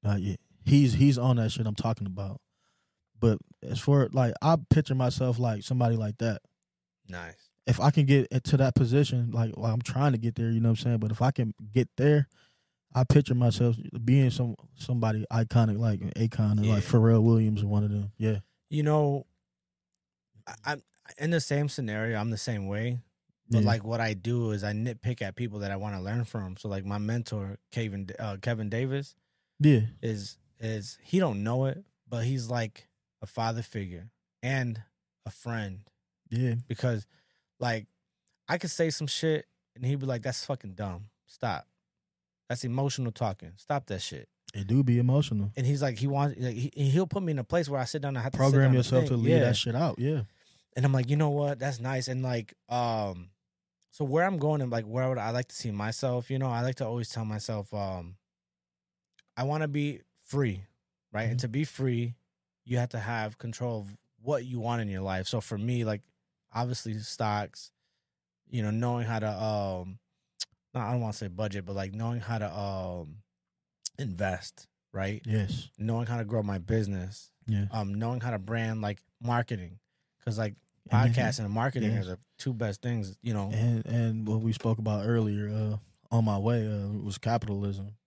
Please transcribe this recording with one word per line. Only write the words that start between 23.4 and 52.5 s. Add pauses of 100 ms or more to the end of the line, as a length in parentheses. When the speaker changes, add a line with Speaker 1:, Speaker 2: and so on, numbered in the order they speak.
Speaker 2:
But,
Speaker 1:
Yeah.
Speaker 2:
like,
what
I
do
is
I
nitpick
at
people
that
I
wanna
learn
from.
So,
like,
my
mentor, (120)
Kevin, (100)
uh,
Kevin
Davis, (460)
Speaker 1:
Yeah. (200)
Speaker 2:
is, (220)
is,
he
don't
know
it, (240)
but
he's,
like, (340)
a
father
figure (320)
and (420)
a
friend. (400)
Speaker 1:
Yeah. (100)
Speaker 2:
Because, (540)
like, (640)
I
could
say
some
shit (300)
and
he'd
be
like,
"That's
fucking
dumb. (180)
Stop. (840)
That's
emotional
talking.
Stop
that
shit." (260)
Speaker 1:
It
do
be
emotional.
Speaker 2:
And
he's
like,
he
wants,
like,
he, (200)
he'll
put
me
in
a
place
where
I
sit
down
and
have
to
sit
Speaker 1:
Program
Speaker 2:
down
and
Speaker 1:
yourself
Speaker 2:
think.
Speaker 1:
to
leave (100)
Speaker 2:
Yeah.
Speaker 1:
that
shit
out.
Yeah. (540)
Speaker 2:
And
I'm
like,
"You
know
what?
That's
nice."
And,
like, (140)